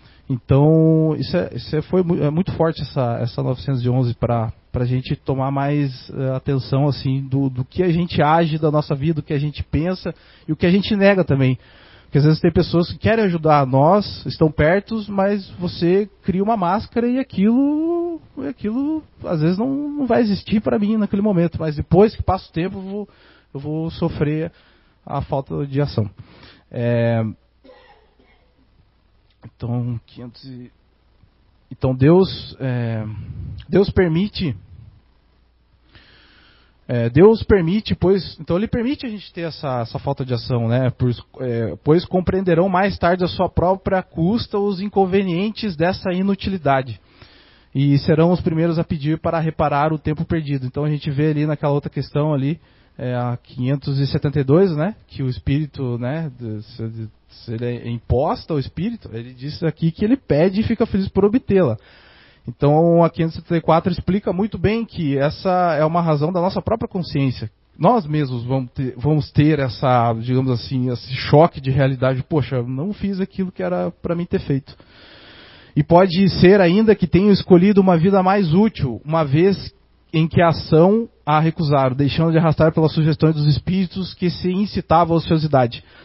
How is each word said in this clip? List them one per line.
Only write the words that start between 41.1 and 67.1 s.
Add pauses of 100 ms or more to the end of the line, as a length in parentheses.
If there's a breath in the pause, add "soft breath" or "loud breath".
é,
"pois
compreenderão
mais
tarde
a
sua
própria
custa
os
inconvenientes
dessa
inutilidade, (760 soft breath)
e
serão
os
primeiros
a
pedir
para
reparar
o
tempo
perdido."
Então
a
gente
vê
ali
naquela
outra
questão
ali, (380 soft breath)
é,
a
quinhentos
e
setenta
e
dois,
né? (120)
Que
o
espírito,
né,
de,
se, (180)
se
ele
é
imposta
ao
espírito,
ele
diz
aqui
que
ele
pede
e
fica
feliz
por
obtê-la. (720 soft breath)
Então
a
quinhentos
e
setenta
e
quatro
explica
muito
bem
que
essa
é
uma
razão
da
nossa
própria
consciência. (260)